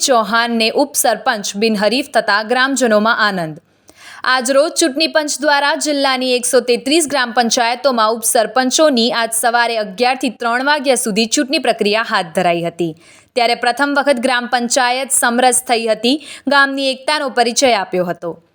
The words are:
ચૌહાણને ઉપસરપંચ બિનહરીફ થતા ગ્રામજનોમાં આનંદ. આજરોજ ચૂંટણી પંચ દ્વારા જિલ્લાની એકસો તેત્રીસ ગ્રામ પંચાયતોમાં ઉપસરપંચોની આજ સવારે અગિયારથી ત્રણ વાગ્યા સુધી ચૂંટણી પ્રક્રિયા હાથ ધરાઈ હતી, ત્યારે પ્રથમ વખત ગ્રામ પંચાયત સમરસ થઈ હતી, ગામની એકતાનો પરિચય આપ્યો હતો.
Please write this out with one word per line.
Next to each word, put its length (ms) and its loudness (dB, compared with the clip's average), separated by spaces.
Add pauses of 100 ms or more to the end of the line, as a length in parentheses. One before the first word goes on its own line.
ચૌહાણને 640 0
ઉપસરપંચ 840 -2
બિનહરીફ 580 0
થતા 280 2
ગ્રામજનોમાં 840 0
આનંદ. 280 -4 (680)
આજરોજ 480 2
ચૂંટણી 340 0
પંચ 340 -2
દ્વારા 340 2
જિલ્લાની 640 0
એકસો 240 2
તેત્રીસ 500 2
ગ્રામ 220 -2
પંચાયતોમાં 800 0
ઉપસરપંચોની 1000 2
આજ 180 -2 (100)
સવારે 360 0
અગિયારથી 520 -2
ત્રણ 360 -4
વાગ્યા 300 2
સુધી 320 0
ચૂંટણી 320 -2
પ્રક્રિયા 500 0
હાથ 260 -2
ધરાઈ 280 0
હતી, 340 -4 (380)
ત્યારે 200 2
પ્રથમ 440 -2
વખત 220 2
ગ્રામ 260 0
પંચાયત 640 -2
સમરસ 580 2
થઈ 180 0
હતી, 400 0 (220)
ગામની 420 2
એકતાનો 380 -4
પરિચય 460 2
આપ્યો 300 -2
હતો. 360 -8 (140)